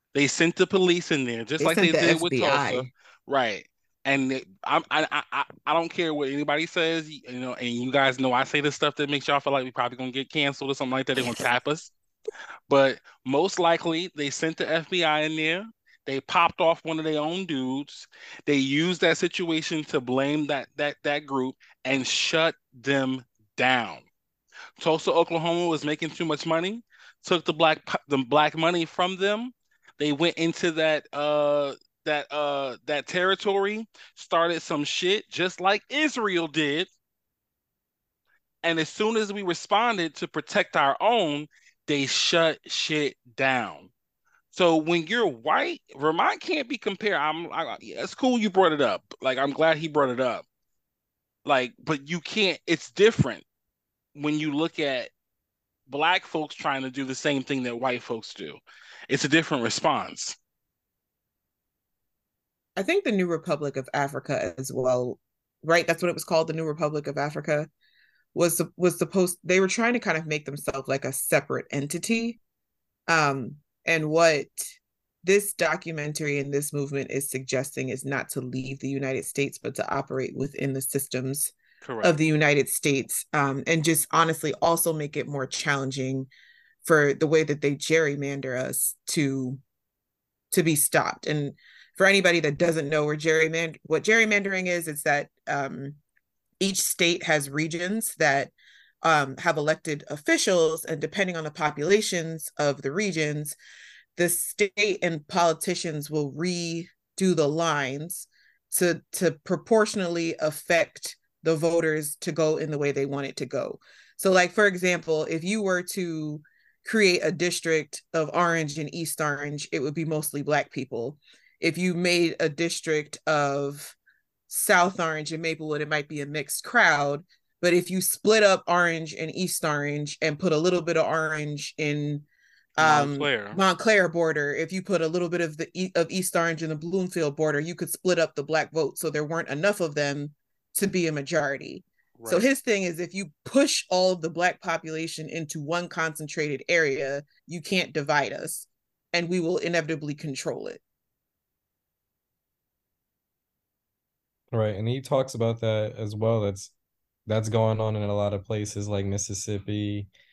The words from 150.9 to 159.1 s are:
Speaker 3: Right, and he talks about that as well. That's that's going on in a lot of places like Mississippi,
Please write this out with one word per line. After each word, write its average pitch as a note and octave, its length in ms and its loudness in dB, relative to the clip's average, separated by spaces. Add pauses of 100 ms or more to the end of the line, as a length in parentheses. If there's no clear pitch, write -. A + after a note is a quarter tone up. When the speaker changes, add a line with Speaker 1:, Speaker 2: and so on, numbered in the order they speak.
Speaker 3:
Right, G#2+ 240 0
and G#2+ 140 -4
he C3 120 -2
talks C3 340 -2
about A2+ 260 0
that G#2+ 360 -2
as G#2+ 200 -8
well. A2 240 2
That's G2+ 300 -4 (560)
that's G#2+ 220 0
going A2 320 2
on G#2+ 160 0
in G#2 60 -2
a G2+ 120 -2
lot G#2 200 0
of G2 100 -6
places G#2 440 -6
like G2+ 180 -2
Mississippi, G#2 1040 -4 (240)